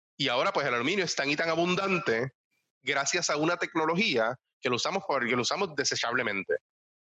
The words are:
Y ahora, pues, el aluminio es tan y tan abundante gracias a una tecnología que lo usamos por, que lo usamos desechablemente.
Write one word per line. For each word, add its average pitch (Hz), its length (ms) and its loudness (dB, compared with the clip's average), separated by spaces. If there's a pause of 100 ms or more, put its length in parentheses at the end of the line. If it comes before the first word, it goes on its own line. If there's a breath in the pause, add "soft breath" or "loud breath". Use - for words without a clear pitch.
(180)
Y 131 120 0
ahora, 139 220 2
pues, 156 140 0
el 127 80 0
aluminio 160 320 0
es - 100 -4
tan 139 140 -2
y 147 60 0
tan 165 140 -2
abundante 170 840 0 (500)
gracias 143 480 0
a 156 80 0
una 165 200 2
tecnología 160 800 0 (240)
que 131 100 -2
lo 123 80 2
usamos 190 300 -2
por, 139 200 0
que 117 80 2
lo 123 80 2
usamos 156 320 -2
desechablemente. 117 800 -2 (480)